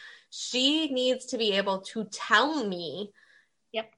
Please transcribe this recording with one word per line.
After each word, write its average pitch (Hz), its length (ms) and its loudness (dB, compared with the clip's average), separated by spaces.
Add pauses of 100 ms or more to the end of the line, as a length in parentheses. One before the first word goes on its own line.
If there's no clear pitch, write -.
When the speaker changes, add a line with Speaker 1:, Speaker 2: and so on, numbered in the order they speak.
(280)
Speaker 1:
she 285 600 0
needs 254 380 0
to 247 120 -4
be 220 140 2
able 196 300 0
to 214 240 -8
tell 262 600 2
me." 175 460 -6 (600)
Speaker 2:
Yep. 220 260 -6